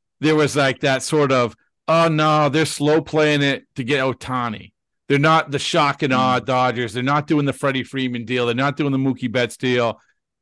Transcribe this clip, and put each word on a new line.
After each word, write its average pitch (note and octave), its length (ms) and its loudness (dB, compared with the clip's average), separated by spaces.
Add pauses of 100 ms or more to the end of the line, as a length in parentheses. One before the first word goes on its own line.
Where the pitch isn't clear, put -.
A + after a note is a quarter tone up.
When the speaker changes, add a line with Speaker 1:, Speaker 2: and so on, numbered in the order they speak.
(220)
Speaker 1:
there D#3 140 2
was, D3+ 200 0
like, C3+ 260 0
that C3+ 220 0
sort D3 300 0
of, A#2+ 220 0 (340)
"Oh E3 180 4
no, D3+ 400 2
they're D3+ 180 0
slow D3 360 0
playing D3+ 400 0
it C#3 240 -2 (100)
to C3+ 80 -6
get C3+ 160 0
Ohtani. A#2+ 720 -4 (380)
They're C#3 100 2
not D#3 320 2
the C#3 80 -2
shock D3 440 0
and C3 100 0
awe B2+ 260 2
Speaker 2:
Mm. A#2+ 60 -12
Speaker 1:
Dodgers. B2 480 -2
They're B2 100 -4
not C#3+ 240 0
doing D3 180 2
the C3+ 80 -2
Freddie C3+ 300 -2
Freeman B2 400 -6
deal. A#2+ 220 -2
They're A#2 100 0
not C#3 220 0
doing C#3+ 160 -2
the C3+ 40 0
Mookie C3 340 -2
Betts A#2+ 260 -2
deal." B2 420 0 (420)